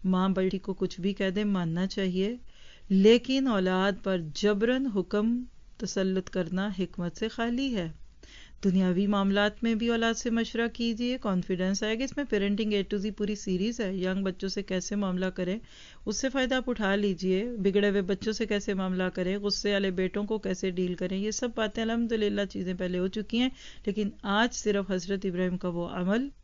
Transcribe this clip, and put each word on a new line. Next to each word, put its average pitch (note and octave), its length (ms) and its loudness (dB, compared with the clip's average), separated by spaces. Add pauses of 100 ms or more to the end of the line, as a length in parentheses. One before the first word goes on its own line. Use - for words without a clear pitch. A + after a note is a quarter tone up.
माँ F#3 280 4
बेटी F#3+ 240 2
को F#3+ 160 -6
कुछ F#3 280 -4
भी G3 120 0
कह G3 160 0
दे, G3 140 0
मानना F3+ 420 0
चाहिए, F#3+ 540 0 (520)
लेकिन A#3+ 560 8
औलाद F#3+ 480 4
पर F#3+ 260 -2 (160)
जबरन A3+ 480 2
हुक्म A3+ 600 0 (340)
तसल्लुत F#3+ 500 0
करना F3+ 400 -2
हिकमत F3 460 -4
से A3 140 -4
खाली A#3+ 420 -2
है। E3+ 340 -4 (580)
दुनियावी F#3 440 4
मामलात G3+ 560 2
में A3+ 140 2
भी A#3 120 0
औलाद A3+ 260 2
से A#3 140 -4
मशवरा A3+ 380 0
कीजिए, A#3 500 -2
confidence F#3 680 0
आएगा। A3+ 220 0
इसमें C#4+ 220 -4
parenting G#3 460 0
A G3+ 120 2
to G#3 140 -2
Z G#3 120 -2
पूरी G#3 240 -2
series G3+ 460 -2
है, G3 200 -2
Young F#3 220 0
बच्चों F#3+ 260 -4
से G3 140 -4
कैसे F#3 320 -4
मामला F#3 340 0
करें, F#3 320 -4 (460)
उससे C4 220 -2
फ़ायदा B3+ 280 0
आप B3+ 120 -2
उठा G#3+ 260 2
लीजिए। F#3+ 480 2 (140)
बिगड़े G3+ 320 4
हुए G3 120 2
बच्चों G3 300 -2
से G#3+ 140 -2
कैसे G#3 280 -2
मामला F#3 360 0
करें, F#3 320 -2
गुस्से G3+ 320 0
वाले G3 180 2
बेटों F#3 340 -2
को G#3+ 140 -2
कैसे F#3+ 320 -2
deal F3+ 240 -2
करें, F#3 220 -2
ये G#3 140 -2
सब A#3 260 -4
बातें A3+ 240 -2
अल्हम्दुलिल्लाह A3 640 0
चीज़ें F#3 320 -4
पहले F3+ 200 -2
हो F#3 100 0
चुकी G#3+ 300 -4
हैं। B3+ 140 2 (360)
लेकिन G#3 260 -2 (100)
आज G#3+ 280 2
सिर्फ G3+ 400 -2
हज़रत F#3+ 340 -2
इब्राहीम F3+ 320 0
का F#3 120 -4
वो E3+ 160 -4
अमल G3+ 460 -2 (120)